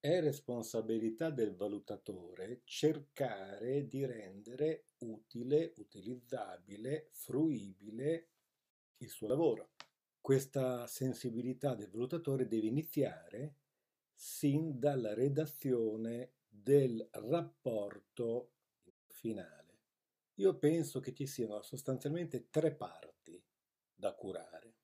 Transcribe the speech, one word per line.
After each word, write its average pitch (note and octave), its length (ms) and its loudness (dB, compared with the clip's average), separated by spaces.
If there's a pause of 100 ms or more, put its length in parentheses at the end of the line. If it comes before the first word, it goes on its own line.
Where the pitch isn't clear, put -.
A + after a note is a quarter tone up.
È E3 200 4
responsabilità A#2 1080 0
del G#2+ 280 0
valutatore G2 1040 -6
cercare B2+ 1200 0
di C3+ 200 -4
rendere A#2 800 -4 (140)
utile, B2 760 -2
utilizzabile, G#2+ 1400 -8
fruibile B2 1160 -2 (720)
il A2+ 100 -12
suo - 180 -8
lavoro. B2+ 440 2 (500)
Questa C3 680 2
sensibilità B2 880 -2
del G#2 140 -8
valutatore C3 580 0
deve A2 200 2
iniziare C#3 880 -2 (580)
sin D3 680 0
dalla B2 340 2
redazione A#2+ 1200 0 (120)
del A#2 640 4
rapporto A#2 1400 -2 (520)
finale. - 760 -8 (540)
Io F#3+ 220 4
penso D3+ 440 4
che - 120 -6
ci C3+ 140 -4
siano G#2 340 -2
sostanzialmente C#3+ 880 -4
tre D#3 240 4
parti - 680 -14 (500)
da - 220 -2
curare. F#2 680 -10